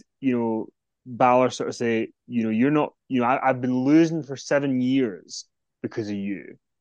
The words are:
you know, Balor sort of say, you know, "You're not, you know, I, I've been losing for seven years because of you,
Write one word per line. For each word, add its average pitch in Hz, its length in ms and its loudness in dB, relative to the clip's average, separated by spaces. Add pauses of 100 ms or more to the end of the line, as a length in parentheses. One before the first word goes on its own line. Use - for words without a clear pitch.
(200)
you 127 180 0
know, 113 300 -4 (380)
Balor 127 460 4
sort - 180 -6
of 123 60 -6
say, 117 340 -2 (180)
you 120 160 -2
know, 110 60 0
"You're 120 220 2
not, 151 220 0 (140)
you 127 140 0
know, 120 60 0
I, 131 220 0
I've 127 120 -2
been 127 220 0
losing 160 400 4
for 131 120 -12
seven 139 460 0
years 127 640 -2 (360)
because 113 280 -6
of 104 60 -6
you, 98 420 -8 (240)